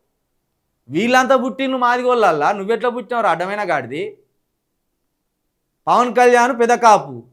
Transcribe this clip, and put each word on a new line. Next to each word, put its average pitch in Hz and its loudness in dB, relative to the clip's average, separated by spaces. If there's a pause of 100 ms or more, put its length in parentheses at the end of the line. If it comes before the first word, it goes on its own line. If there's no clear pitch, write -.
(880)
వీళ్ళంతా 240 0
పుట్టిండు 262 -4
మాదిగోళ్ళల్లా. 240 0
నువ్వెట్లా 214 -4
పుట్టినావురా 226 -4
అడ్డమైన 185 -4
గాడిది? 151 -6 (1700)
పవన్ 214 2
కళ్యాణ్ 247 4
పెద్ద 233 2
కాపు, 170 2